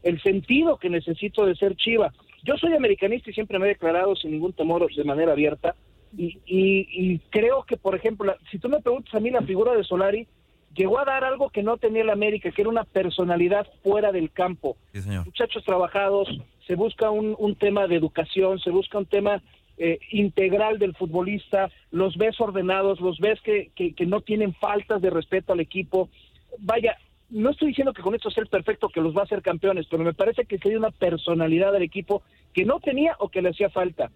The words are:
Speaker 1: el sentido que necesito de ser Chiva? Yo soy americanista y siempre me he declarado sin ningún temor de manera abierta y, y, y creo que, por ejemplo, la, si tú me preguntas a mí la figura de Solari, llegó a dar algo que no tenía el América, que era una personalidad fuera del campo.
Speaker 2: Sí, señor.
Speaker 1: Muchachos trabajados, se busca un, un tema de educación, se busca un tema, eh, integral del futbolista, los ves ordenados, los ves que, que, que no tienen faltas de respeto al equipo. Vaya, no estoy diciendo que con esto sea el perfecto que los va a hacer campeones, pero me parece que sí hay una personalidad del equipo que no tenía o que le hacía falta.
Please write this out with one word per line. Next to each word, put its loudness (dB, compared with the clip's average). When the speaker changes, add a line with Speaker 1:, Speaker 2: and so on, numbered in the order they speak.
Speaker 1:
el 0
sentido 2
que -4
necesito -2
de 2
ser 0
Chiva? 0
Yo 2
soy 0
americanista 0
y -14
siempre -4
me 2
he 4
declarado 0
sin -6
ningún -2
temor 0
de -2
manera 2
abierta 0
y, -6
y, 2
y -4
creo 2
que, -4
por -2
ejemplo, -4
la, -2
si -10
tú -6
me 2
preguntas -2
a 2
mí 0
la 2
figura 2
de 2
Solari, -2
llegó 2
a 0
dar 0
algo 0
que -4
no 0
tenía 0
el 2
América, 0
que -4
era 2
una 0
personalidad 0
fuera 2
del -2
campo. -4
Speaker 2:
Sí, -10
señor. -4
Speaker 1:
Muchachos -6
trabajados, 0
se -2
busca 0
un, 0
un 0
tema 0
de 2
educación, 0
se -4
busca 0
un -4
tema, 0
eh, 0
integral 2
del 0
futbolista, -2
los 0
ves 0
ordenados, 0
los -2
ves 0
que, 0
que, -4
que -2
no 0
tienen -2
faltas -2
de 2
respeto -2
al 0
equipo. -2
Vaya, 0
no 0
estoy 0
diciendo 0
que -16
con 0
esto -4
sea -2
el -8
perfecto -2
que -4
los 0
va 2
a 2
hacer -4
campeones, 0
pero -2
me 0
parece 0
que -6
sí 0
hay 0
una 0
personalidad 0
del 2
equipo -4
que 0
no 2
tenía 0
o -4
que -4
le 2
hacía 0
falta. -4